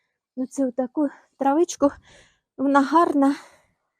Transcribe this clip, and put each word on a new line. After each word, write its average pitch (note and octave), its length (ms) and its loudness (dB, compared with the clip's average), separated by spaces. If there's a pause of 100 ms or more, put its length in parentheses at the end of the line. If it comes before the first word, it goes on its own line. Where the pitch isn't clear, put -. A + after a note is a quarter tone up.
(360)
Оце C4 300 -6
отаку C4 420 -4 (300)
травичку. C#4+ 520 0 (680)
Вона C#4 260 2
гарна. C#4+ 540 2 (640)